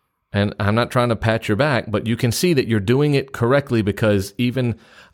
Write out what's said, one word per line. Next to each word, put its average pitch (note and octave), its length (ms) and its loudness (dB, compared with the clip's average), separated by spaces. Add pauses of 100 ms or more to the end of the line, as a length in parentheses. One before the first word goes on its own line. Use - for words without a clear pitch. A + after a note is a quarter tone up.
(340)
and G2+ 260 0
I'm G2+ 160 0
not A#2 160 0
trying A#2+ 160 0
to A#2 80 0
pat A2+ 320 -2
your G#2+ 80 2
back, B2 340 0
but G#2 180 -2
you A#2 100 0
can A#2 160 0
see F3+ 220 0
that B2+ 120 0
you're A2 140 0
doing C#3 320 2
it - 180 -2
correctly B2 500 0
because G2+ 560 0
even B2 380 -2 (380)